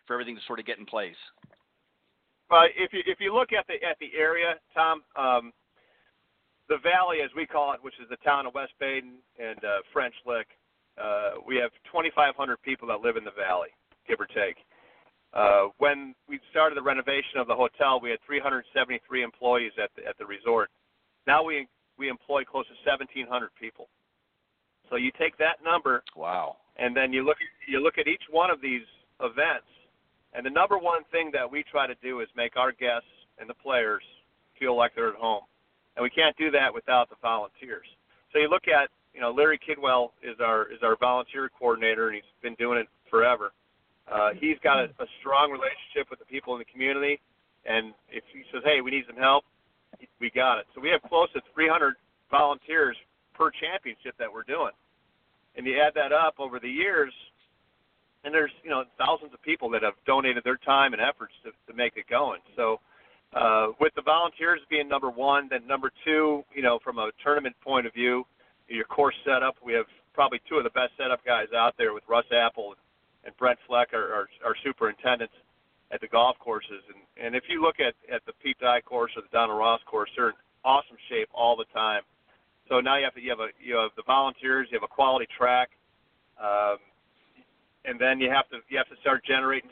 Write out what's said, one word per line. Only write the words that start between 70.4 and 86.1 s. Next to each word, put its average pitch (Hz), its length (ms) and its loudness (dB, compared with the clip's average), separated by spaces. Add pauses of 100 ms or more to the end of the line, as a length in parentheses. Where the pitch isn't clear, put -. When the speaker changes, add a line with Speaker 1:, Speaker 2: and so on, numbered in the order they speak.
Speaker 2:
two 160 80 -2
of 135 80 2
the 117 60 -4
best 127 260 0
setup 127 280 -4
guys 113 320 0
out 117 200 2
there 113 160 0
with 107 160 -12
Russ 117 240 4
Apple 117 420 0 (500)
and - 120 -18
Brent 123 300 2
Fleck, 120 260 2
our, 107 200 -2
our, 101 160 -2 (160)
our 113 200 -2
superintendents 120 720 -2 (560)
at 104 100 -6
the 110 80 -12
golf 120 300 4
courses. 107 500 -8
And, 101 380 -14
and 120 100 -4
if 127 120 -6
you 170 120 -4
look 160 200 2
at, 123 140 0 (180)
at 117 120 -6
the 113 80 -16 (100)
Pete 135 180 -6
Dye 123 200 2
course 117 360 -4
or 113 60 -10
the - 100 -20
Donald 113 260 2
Ross 113 260 2
course, 104 320 -4
they're 117 140 2
in - 40 -6 (300)
awesome 131 320 2 (120)
shape 113 260 -2
all 117 220 2
the 113 180 -6
time. 107 280 0 (640)
So 127 120 2
now 135 180 2
you 139 60 0
have 131 100 -4
to, 127 60 -20
you 123 100 -6
have 117 80 -4
a, 110 100 -6 (140)
you 120 140 -4
have 110 200 0
the 110 100 -12
volunteers, 131 640 0
you 117 80 -2
have 104 40 -12
a 104 100 -8
quality 131 340 2 (120)
track, 123 320 2 (720)